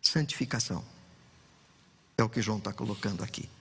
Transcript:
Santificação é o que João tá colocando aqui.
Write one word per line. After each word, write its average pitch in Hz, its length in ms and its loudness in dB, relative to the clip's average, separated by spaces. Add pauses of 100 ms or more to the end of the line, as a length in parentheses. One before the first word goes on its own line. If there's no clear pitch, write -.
Santificação - 840 2 (1300)
é 117 60 8
o 110 60 4
que 117 120 0
João 104 180 0
tá 101 140 -4
colocando 117 500 -2
aqui. - 260 -8 (120)